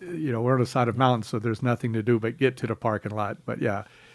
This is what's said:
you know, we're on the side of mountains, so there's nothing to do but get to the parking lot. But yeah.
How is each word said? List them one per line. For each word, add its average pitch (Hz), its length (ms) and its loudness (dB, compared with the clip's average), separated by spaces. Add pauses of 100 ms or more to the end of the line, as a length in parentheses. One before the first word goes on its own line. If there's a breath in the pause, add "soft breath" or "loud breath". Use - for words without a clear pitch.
you 165 320 -4
know, 113 80 0
we're 123 140 4
on 127 60 4
the 117 60 4
side 123 220 0
of 113 80 -2
mountains, 123 320 2
so 120 100 -4
there's 110 240 -2
nothing 120 300 0
to 110 100 0
do 117 160 4
but 113 200 -4
get 127 200 2
to - 80 -4
the 110 100 -2
parking 107 360 -2
lot. 104 320 -4
But - 160 -6
yeah. 107 240 0 (300 soft breath)